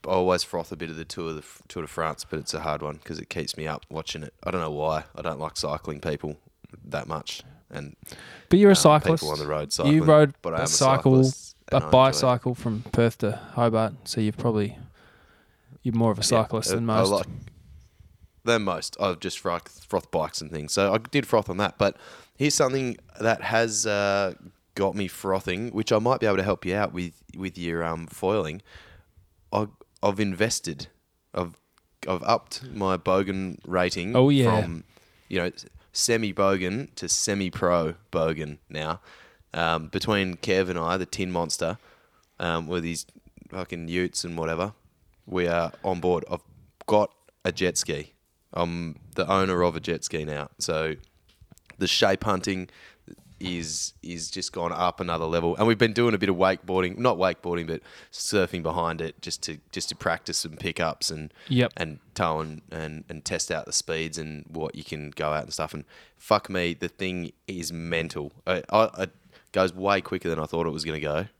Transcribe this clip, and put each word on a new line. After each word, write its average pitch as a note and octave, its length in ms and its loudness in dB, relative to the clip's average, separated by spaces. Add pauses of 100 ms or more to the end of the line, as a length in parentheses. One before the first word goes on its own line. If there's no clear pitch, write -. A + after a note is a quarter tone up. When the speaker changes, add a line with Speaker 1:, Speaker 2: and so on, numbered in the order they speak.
Speaker 1:
I - 20 -6
always F#2 340 4
froth - 280 -6
a E2+ 40 -8
bit D#2+ 140 -8
of D#2+ 80 -10
the D#2+ 80 -10
Tour, E2 280 -8
the D2+ 60 -8
F-, - 280 -20
Tour E2+ 160 -8
de D2 40 -10
France, D#2+ 400 -4
but D#2 120 -6
it's - 140 -8
a D#2 80 -6
hard D2+ 200 -4
one D2+ 220 -6
'cause D#2 160 -10
it - 100 -14
keeps - 280 -6
me D#2 100 -6
up D2+ 220 -8
watching D#2 340 -8
it. C#2+ 100 -16 (100)
I F2 80 -4
don't F2+ 100 -2
know D#2+ 100 -4
why. D2+ 340 -2 (100)
I - 60 -12
don't D#2 180 -6
like D#2 180 -8
cycling D2+ 420 -6
people D2+ 380 -6 (480)
that D2+ 220 -6
much, - 360 -8 (260)
and, C#2+ 260 -12 (540)
Speaker 2:
But F3 100 8
you're G3+ 120 12
a - 20 10
Speaker 1:
um, - 20 10
Speaker 2:
cyclist. D#3 480 6
Speaker 1:
people D2+ 100 -2
on D2+ 60 -4
the D2 80 -2
road D2+ 200 -2
Speaker 2:
You - 40 -8
Speaker 1:
cycling, D3+ 340 4
Speaker 2:
rode D3+ 360 8
Speaker 1:
but - 120 -2
I D#3+ 40 -2
Speaker 2:
a - 20 0
Speaker 1:
am E3 60 0
a - 20 0
Speaker 2:
cycle, C3 560 6
Speaker 1:
cyclist, - 320 -2 (160)
Speaker 2:
a C3+ 60 2
Speaker 1:
and - 60 4
I D#2 40 -6
enjoy - 0 -
it. D#2 40 4
Speaker 2:
bicycle B2+ 640 6
from A#2 260 -4 (100)
Perth A#2 280 4
to G#2 120 0 (220)
Hobart, A2 400 2 (100)
so - 180 -4
you've G#2+ 160 0
probably, G#2+ 400 0 (1040)
you're A#2 140 -2
more A2+ 160 6
of G2+ 80 -2
a - 20 -2
Speaker 1:
Yeah, A2+ 220 4
Speaker 2:
cyclist A2 280 -2
Speaker 1:
uh, A2 40 2
Speaker 2:
than A#2 140 0
Speaker 1:
I A2 100 4
Speaker 2:
most. F#2+ 120 4
Speaker 1:
like, F#2 160 0 (1160)
than A#2 180 4
most. F2 380 -4
I've F#2 200 0
just - 200 -6
froth, - 500 -6
froth - 220 -2
bikes D#2 300 -2
and D2+ 100 -12
things, D2+ 220 -6
so G2 200 2
I A2 60 2
did C3+ 260 -2
froth G#2+ 240 2
on F2+ 80 -4
that. G2+ 220 -2
But G2+ 180 2 (400)
here's C#3+ 180 2
something C3 420 0 (220)
that A2 220 2
has, A2+ 460 0
uh, G2+ 460 2 (420)
got G2 200 2
me G2+ 120 -2
frothing, F#2+ 640 -2
which A2 200 -2
I A2 80 6
might B2 200 2
be A2 80 2
able G2 100 4
to F#2+ 60 2
help G2 220 0
you F#2 100 0
out G#2 180 0
with, F2 280 -6 (140)
with F#2 220 -8
your, E2+ 260 -4
um, E2 240 -4
foiling. F#2 540 -2 (920)
I, G#2 140 0 (340)
I've G2 200 2
invested. F#2 680 -2 (460)
I've, F2 220 -4 (520)
I've F2+ 160 -2
upped - 480 0
my F#2+ 240 0
bogan F#2+ 600 0 (100)
rating F2+ 480 0
Speaker 2:
Oh, C3 140 8
yeah. A#2+ 320 4
Speaker 1:
from, E2+ 240 -6 (420)
you F#2+ 120 -2
know, F2 120 0 (400)
semi-bogan G2 1040 0
to F2 140 -8
semi-pro F2 840 2 (180)
bogan D#2+ 460 -2 (100)
now. D#2 320 -6 (520)
Um, E2 340 0
between F#2+ 500 0
Kev F#2 320 2
and F2 100 -2
I, E2+ 160 0
the F#2 100 -2
Tin F#2 280 -6
Monster, E2+ 440 -2 (600)
um, E2 280 -2
with E2+ 180 -2
his E2+ 200 -6 (440)
fucking E2+ 400 -8
utes F2 340 -2
and F2 140 -8
whatever, E2 340 -2 (540)
we F2+ 220 0
are E2+ 260 0 (100)
on F2+ 160 -2
board. F2 320 2
I've F2 80 -6 (480)
got G#2 240 4 (320)
a F#2 80 -2
jet F2+ 260 0
ski. D2+ 360 -6 (400)
I'm E2+ 420 -4 (200)
the F2+ 140 -2
owner F#2+ 340 2
of E2+ 120 2
a E2 60 -6
jet E2 240 -4
ski D#2 180 -4
now. D2 260 -8 (100)
So D#2+ 360 -2 (840)
the F#2 100 -2
shape G2 360 2
hunting F#2 460 -2 (720)
is, E2+ 520 -6 (100)
is E2+ 280 -10
just - 220 -8
gone E2+ 180 -2
up E2+ 280 -2
another E2 260 -4
level. E2+ 320 0
And G#2+ 100 4
we've A2+ 100 4
been A2 160 2
doing A#2 200 2
a G2+ 40 0
bit F#2+ 120 0
of F#2 60 2
wakeboarding, F#2 600 0
not A#2 200 2
wakeboarding, F2 500 -2
but E2 140 -6 (300)
surfing F#2 520 -2
behind E2 380 -2
it E2 200 -8
just - 220 -10
to, D#2 140 -8 (140)
just - 180 -6
to F2 60 -8
practice E2 420 -4
some D#2+ 200 -6
pickups E2 520 -2
and, D#2 240 -10 (160)
Speaker 2:
Yep. B2 280 2
Speaker 1:
and D#2 220 -6 (160)
tow D#2+ 240 0
and, D#2 220 -8 (100)
and, D#2 380 -10
and D#2 160 -14
test - 260 -4
out D#2 140 -4
the - 80 -10
speeds D#2+ 440 -4
and D#2 320 -10
what D#2 260 -8
you - 80 -14
can D2+ 280 -10
go D2+ 220 -2
out D2+ 100 -2
and - 100 -10
stuff. D#2+ 200 -6
And D2+ 100 -10 (340)
fuck - 320 2
me, F2 240 0
the F2 140 -8
thing F2+ 440 -6 (160)
is E2+ 260 -8
mental. E2 580 -4 (160)
I, F2+ 240 -2
I, G#2+ 320 2
it F#2+ 80 -6 (400)
goes F#2+ 220 2
way F#2+ 280 2
quicker F2+ 280 -4
than D#2+ 100 -2
I D#2 60 -2
thought E2 220 -2
it D#2 40 -2
was D#2 140 -8
gonna D#2 140 -6
go. D2 180 -2 (220)